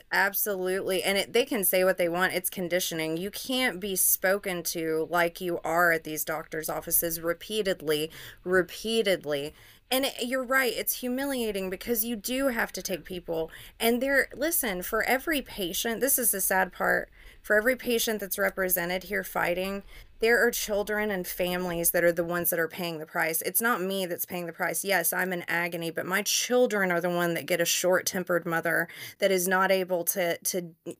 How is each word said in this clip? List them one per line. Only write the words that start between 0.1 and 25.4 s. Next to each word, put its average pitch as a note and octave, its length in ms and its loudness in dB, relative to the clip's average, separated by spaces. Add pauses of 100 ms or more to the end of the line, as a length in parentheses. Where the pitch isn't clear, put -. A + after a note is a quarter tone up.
absolutely, F#3 920 0
and G3 140 2
it, F3+ 160 -2
they A#3+ 140 4
can G#3 180 0
say F#3 180 4
what F#3 140 6
they F3 140 2
want. F3 240 2
It's F3+ 160 -2
conditioning. E3+ 680 -2
You F#3+ 140 -4
can't B3+ 500 -2
be F#3+ 160 -4
spoken F#3 680 0
to D#3+ 460 -2
like E3+ 300 2
you F3 240 -2
are E3+ 280 4
at D#3+ 120 0
these D#3 220 -6
doctors' D#3+ 420 -6
offices E3 540 0
repeatedly, E3 880 -2 (340)
repeatedly. F3+ 1080 0 (360)
And C4 140 2
it, C4 100 -2 (120)
you're C4 160 -2
right, B3+ 340 2
it's G#3 180 -2
humiliating B3 760 -2
because A3 340 -2
you A#3+ 120 -4
do C4 320 0
have A3+ 240 -2
to F#3 100 -8
take E3+ 220 -6
people, E3 460 -4 (300)
and A#3 220 4
they're, C4+ 320 2
listen, A3+ 480 -2
for G#3+ 220 -2
every C4+ 360 0
patient, G3+ 600 -4
this C4+ 180 2
is A#3+ 140 2
the G3 80 -2
sad F#3 320 2
part, F#3 360 0 (320)
for - 140 2
every A3+ 220 4
patient A3+ 420 0
that's G3+ 180 -6
represented F#3 680 0
here G3 180 -4
fighting, F3+ 640 -2 (340)
there A3+ 260 4
are A#3+ 60 4
children G#3 600 0
and F#3 160 -2
families F3+ 640 0
that E3+ 120 2
are E3+ 80 8
the E3+ 140 2
ones E3+ 260 -2
that E3+ 80 0
are E3 80 2
paying E3+ 320 -6
the D#3 80 -10
price. E3 360 -2
It's - 180 -2
not A3+ 220 2
me F#3+ 240 -2
that's E3+ 180 -4
paying F3 220 -6
the E3 60 -8
price. E3 300 -2
Yes, F#3 300 2
I'm F#3 200 0
in F3 140 -4